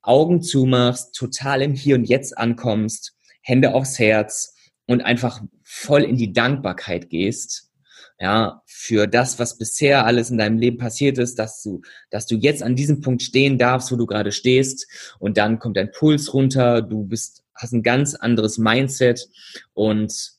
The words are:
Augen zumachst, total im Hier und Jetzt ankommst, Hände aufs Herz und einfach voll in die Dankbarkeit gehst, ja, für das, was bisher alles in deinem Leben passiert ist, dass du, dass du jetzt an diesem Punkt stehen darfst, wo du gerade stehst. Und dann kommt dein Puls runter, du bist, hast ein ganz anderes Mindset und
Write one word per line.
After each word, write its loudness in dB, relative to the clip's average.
Augen 4
zumachst, 2
total -4
im 0
Hier 2
und 2
Jetzt -2
ankommst, -2
Hände 4
aufs -2
Herz 2
und 2
einfach -2
voll 0
in 0
die -2
Dankbarkeit -2
gehst, -4
ja, -2
für -2
das, 0
was -6
bisher 2
alles 2
in -2
deinem 0
Leben 0
passiert -2
ist, -4
dass -8
du, -10
dass -8
du -2
jetzt 2
an -2
diesem 0
Punkt -2
stehen 2
darfst, 0
wo -2
du 0
gerade -2
stehst. 0
Und -2
dann 2
kommt -4
dein -2
Puls 0
runter, 2
du -6
bist, -10
hast -10
ein 0
ganz 0
anderes 0
Mindset 0
und -2